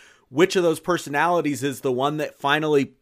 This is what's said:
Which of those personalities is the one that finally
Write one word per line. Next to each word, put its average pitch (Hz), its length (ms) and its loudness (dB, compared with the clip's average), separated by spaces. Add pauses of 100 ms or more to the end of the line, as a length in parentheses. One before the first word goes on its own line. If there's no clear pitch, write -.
(280)
Which 175 260 2
of 185 80 2
those 160 160 2
personalities 151 840 -2
is 135 160 -6
the 135 100 -2
one 139 280 -2
that - 200 -8
finally 147 640 0